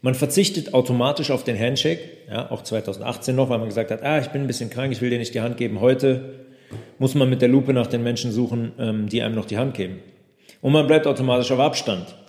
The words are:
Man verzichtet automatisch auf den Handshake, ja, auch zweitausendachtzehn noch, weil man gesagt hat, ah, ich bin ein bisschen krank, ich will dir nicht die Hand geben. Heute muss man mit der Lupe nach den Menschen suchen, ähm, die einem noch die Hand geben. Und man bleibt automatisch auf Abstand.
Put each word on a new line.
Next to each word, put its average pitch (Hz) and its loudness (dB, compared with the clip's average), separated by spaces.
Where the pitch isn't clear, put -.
Man 127 0
verzichtet - 0
automatisch 127 2
auf 131 0
den 113 -4
Handshake, 135 0
ja, 107 -8
auch - -8
zweitausendachtzehn 110 -4
noch, 127 2
weil 120 0
man 110 -4
gesagt 110 -4
hat, 110 -4
ah, 151 0
ich 135 -2
bin 139 -4
ein 135 -2
bisschen 117 -6
krank, 131 -4
ich 117 -4
will 123 0
dir 120 0
nicht 117 -6
die 113 -2
Hand 120 -4
geben. 104 -4
Heute 131 2
muss 131 2
man 131 4
mit 127 2
der 123 6
Lupe 131 4
nach 120 2
den 117 -2
Menschen 120 -2
suchen, 117 -2
ähm, 110 -4
die 113 -2
einem 113 -2
noch 104 -2
die 104 -6
Hand 131 -2
geben. 92 -8
Und 139 2
man 151 6
bleibt 156 6
automatisch 127 2
auf 127 2
Abstand. 107 0